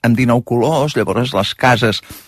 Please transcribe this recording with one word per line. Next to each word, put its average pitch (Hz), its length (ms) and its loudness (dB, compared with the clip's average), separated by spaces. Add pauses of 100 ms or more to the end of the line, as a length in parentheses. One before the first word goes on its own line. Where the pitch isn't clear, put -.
amb 117 160 2
dinou 120 260 2
colors, 139 540 0
llavors 110 360 -2
les 101 220 -2
cases 117 460 2 (260)